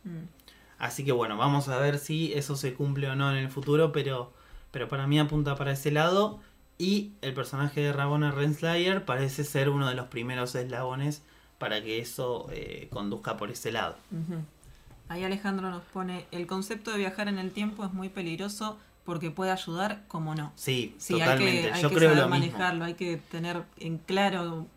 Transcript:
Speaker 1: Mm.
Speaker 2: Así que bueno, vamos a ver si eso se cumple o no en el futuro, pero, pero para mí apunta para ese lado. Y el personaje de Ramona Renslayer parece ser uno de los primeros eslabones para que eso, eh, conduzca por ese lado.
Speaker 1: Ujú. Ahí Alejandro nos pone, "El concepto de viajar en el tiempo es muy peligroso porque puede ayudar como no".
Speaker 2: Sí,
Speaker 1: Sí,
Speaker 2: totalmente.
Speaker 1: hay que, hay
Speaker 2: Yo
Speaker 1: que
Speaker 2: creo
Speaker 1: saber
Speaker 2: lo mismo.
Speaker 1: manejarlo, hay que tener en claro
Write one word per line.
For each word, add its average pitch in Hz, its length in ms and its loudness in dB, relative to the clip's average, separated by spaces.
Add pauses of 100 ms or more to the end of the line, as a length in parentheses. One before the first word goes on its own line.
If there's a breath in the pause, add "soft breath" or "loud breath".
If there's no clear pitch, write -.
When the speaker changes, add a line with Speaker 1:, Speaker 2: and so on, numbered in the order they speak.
Speaker 1:
Mm. 165 220 -10 (520 loud breath)
Speaker 2:
Así 120 280 -4
que 139 80 2
bueno, 110 240 0
vamos 139 320 4
a 127 80 0
ver 143 220 2
si 156 340 -2
eso 143 240 -2
se 131 160 -2
cumple 139 360 0
o 135 60 -2
no 139 160 2
en 135 60 2
el 135 120 0
futuro, 147 420 4
pero, 135 420 -2 (380 loud breath)
pero 120 180 -4
para 139 180 -2
mí 147 120 6
apunta 147 360 2
para 139 160 -2
ese 139 200 0
lado. 185 480 4 (380 loud breath)
Y 202 340 0 (100)
el 135 120 -4
personaje 139 460 -2
de 147 140 2
Ramona 143 380 2
Renslayer 165 720 0
parece 135 400 0
ser 139 240 2
uno 139 180 2
de 123 80 0
los 123 120 -6
primeros 123 480 -4
eslabones 131 680 -4 (360 soft breath)
para 107 240 -2
que 113 180 -2
eso, 123 520 -4
eh, - 400 -10
conduzca 104 460 -6
por 104 120 -6
ese 117 220 -6
lado. 98 240 -2 (160)
Speaker 1:
Ujú. 165 300 -6 (680 loud breath)
Ahí 175 160 -6
Alejandro 190 460 -2
nos 175 140 -8
pone, 185 480 -6
"El 175 160 -6
concepto 208 440 -6
de 214 60 -2
viajar 196 320 -2
en 196 100 0
el 185 120 -4
tiempo 208 340 -4
es 185 80 -6
muy 185 160 -6
peligroso 196 680 -6 (280 loud breath)
porque 165 260 -4
puede 185 200 -2
ayudar 185 580 -4
como 156 260 -4
no". 151 200 -6
Speaker 2:
Sí, 123 420 -2
Speaker 1:
Sí, - 160 -4
Speaker 2:
totalmente. 165 300 6 (160)
Speaker 1:
hay - 40 0
que, - 100 2
hay 175 80 0
Speaker 2:
Yo 147 80 4
Speaker 1:
que 185 60 2
Speaker 2:
creo 160 140 10
Speaker 1:
saber 147 140 8
Speaker 2:
lo 123 60 4
mismo. 135 100 4 (120)
Speaker 1:
manejarlo, 180 340 0
hay 170 100 -4
que 170 220 -2 (140)
tener 170 320 -4 (160)
en 165 200 -6
claro 175 760 0